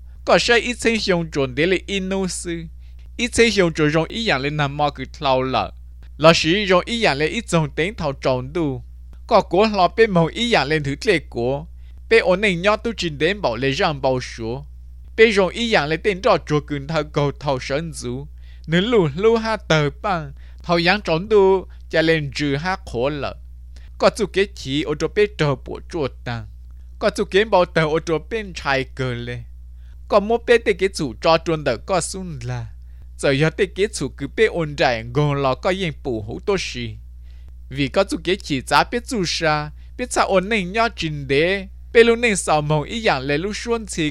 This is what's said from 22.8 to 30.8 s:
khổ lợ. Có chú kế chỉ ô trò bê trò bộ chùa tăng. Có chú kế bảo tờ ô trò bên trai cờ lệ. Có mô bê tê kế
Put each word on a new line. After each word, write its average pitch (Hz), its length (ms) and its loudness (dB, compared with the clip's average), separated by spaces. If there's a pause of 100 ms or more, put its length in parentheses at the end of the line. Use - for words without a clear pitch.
khổ 123 220 -2
lợ. 135 280 -4 (600)
Có 214 180 6
chú 208 100 0
kế 196 280 0
chỉ 139 280 -2
ô 156 120 -2
trò 151 200 -2
bê 208 120 4 (120)
trò 143 260 2
bộ - 160 -10 (100)
chùa 147 180 -2 (160)
tăng. 117 220 -6 (520)
Có 208 120 2
chú 202 140 -2
kế 190 200 2
bảo 196 200 4
tờ 170 180 0
ô 156 160 2
trò 160 200 0 (120)
bên 214 240 -6
trai 135 300 0
cờ 131 300 -6
lệ. 120 240 -8 (680)
Có 214 120 6
mô 220 260 2
bê 240 120 8
tê 233 140 2
kế 185 160 0